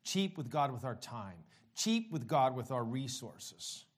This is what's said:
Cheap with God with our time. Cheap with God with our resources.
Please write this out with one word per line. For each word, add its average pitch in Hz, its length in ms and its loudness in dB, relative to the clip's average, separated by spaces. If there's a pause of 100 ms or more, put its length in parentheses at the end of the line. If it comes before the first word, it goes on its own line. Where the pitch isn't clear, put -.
Cheap 190 320 0
with 131 140 -4
God 143 220 2
with 127 120 -6
our 127 120 -2
time. 98 420 -10 (380)
Cheap 226 360 2
with 147 160 -2
God 131 280 6
with 123 160 -4
our 123 120 2
resources. - 1000 -6 (120)